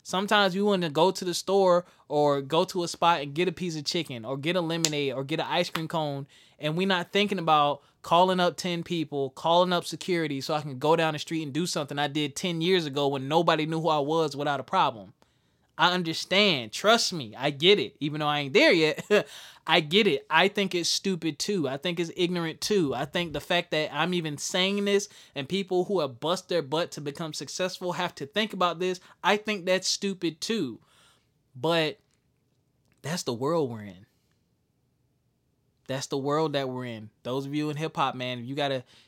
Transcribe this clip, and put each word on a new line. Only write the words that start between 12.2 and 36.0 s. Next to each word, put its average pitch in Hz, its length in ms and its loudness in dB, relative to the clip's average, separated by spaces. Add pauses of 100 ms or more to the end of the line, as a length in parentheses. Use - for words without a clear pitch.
ten 170 240 -4
years 175 240 2
ago 143 240 0
when 135 180 -2
nobody 160 380 2
knew 160 160 -2
who 165 80 0
I 151 120 2
was 156 360 0
without 143 240 -2
a - 40 -10
problem. 123 500 0 (640)
I 170 140 6
understand. 180 800 0
Trust 220 440 2
me. 117 220 -8
I 131 140 0
get 170 280 6
it. 117 200 -4
Even 147 220 -4
though 151 60 0
I 147 140 0
ain't 139 120 -4
there 302 200 6
yet, 156 380 2
<laughs> 208 160 4 (400)
I 170 140 6
get 175 260 2
it. 143 220 0
I 170 200 4
think 196 260 -2
it's 170 140 0
stupid 165 500 -2
too. 185 280 0
I 131 100 -4
think 175 220 -4
it's 170 180 -2
ignorant 175 440 -2
too. 170 340 2
I 127 100 -2
think 175 280 -4
the 190 80 -4
fact 175 300 0
that 151 220 0
I'm 160 200 0
even 160 240 -2
saying 196 480 0
this 202 240 2 (260)
and 139 140 -6
people 185 360 0
who 190 160 0
have 131 200 -6
bust 175 280 -2
their 170 140 0
butt 156 300 -4
to - 80 -12
become 151 320 -8
successful 180 600 -6
have 170 240 -4
to 143 100 -8
think 214 260 -2
about 175 280 0
this, 185 200 -2 (240)
I 190 120 4
think 208 280 -4
that's 185 240 0
stupid 185 520 -4
too. 160 380 -4 (800)
But 156 420 0 (1000)
that's 165 220 -6
the 131 100 -4
world 135 380 0
we're 110 120 -10
in. 95 240 -16 (1800)
That's 165 180 -4